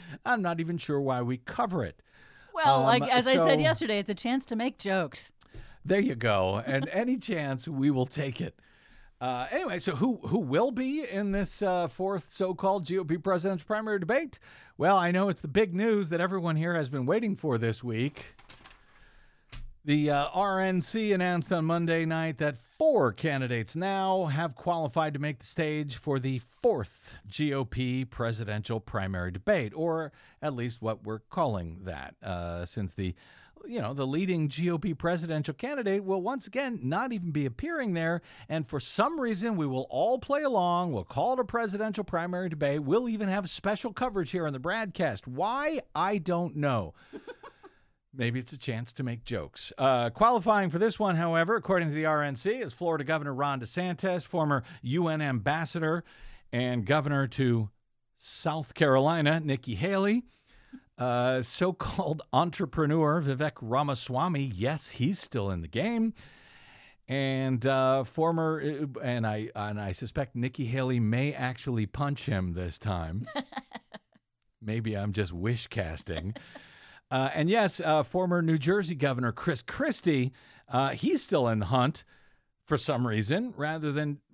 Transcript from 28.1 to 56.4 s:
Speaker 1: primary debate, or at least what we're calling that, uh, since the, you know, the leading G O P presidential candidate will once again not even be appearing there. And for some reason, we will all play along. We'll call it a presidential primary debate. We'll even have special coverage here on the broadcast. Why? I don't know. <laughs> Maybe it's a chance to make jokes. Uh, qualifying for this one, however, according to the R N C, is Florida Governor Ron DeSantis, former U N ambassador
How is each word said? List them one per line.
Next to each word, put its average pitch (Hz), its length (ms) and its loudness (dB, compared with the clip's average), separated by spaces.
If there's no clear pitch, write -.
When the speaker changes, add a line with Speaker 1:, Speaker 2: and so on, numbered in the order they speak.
Speaker 1:
primary 95 520 -4
debate, 110 440 0
or 160 380 -2
at 147 100 -2
least 120 300 -6
what 110 220 -4
we're 110 160 -6
calling 95 540 -2
that, 76 380 -10
uh, 87 440 -6
since 98 260 -6
the, 92 220 -4
you 240 140 -6
know, 117 140 -4
the 139 120 -2
leading 160 440 0
G 170 200 -2
O 170 60 0
P 165 160 -2
presidential 160 600 -2
candidate 214 500 -2
will 190 160 0
once 226 260 -4
again 240 360 -4
not 208 320 -2
even 175 160 -4
be 143 160 0
appearing 254 480 -4
there. 165 260 0
And 156 180 -4
for 143 120 -4
some 294 380 0
reason, 226 380 -2
we 156 100 0
will 131 220 -2
all 220 300 2
play 285 240 0
along. 180 500 2
We'll 101 120 0
call 190 280 0
it 254 80 2
a 240 40 0
presidential 214 600 -2
primary 180 460 -2
debate. 147 320 0
We'll 220 260 2
even 214 200 -2
have 190 200 -2
special 208 460 -4
coverage 202 360 -2
here 175 160 0
on 147 60 -2
the 135 60 -6
broadcast. 170 680 -2
Why? 240 540 -2
I 190 240 2
don't 170 380 -2
know. 123 360 0
<laughs> - 100 -14
Maybe 123 280 -2
it's 120 120 -10
a 143 60 -14
chance 117 360 -6
to 139 100 -6
make 117 180 -6
jokes. - 560 -8
Uh, 123 320 4
qualifying 208 580 4
for 165 120 -2
this 220 180 2
one, 196 160 2
however, 165 400 2
according 175 360 2
to 143 40 -2
the 156 120 0
R 151 180 2
N 143 100 -4
C, 190 200 -2
is 208 180 -6
Florida 160 320 -2
Governor 147 280 -2
Ron 139 280 0
DeSantis, 180 640 -2
former 151 380 2
U 160 240 0
N 156 160 0
ambassador 156 800 0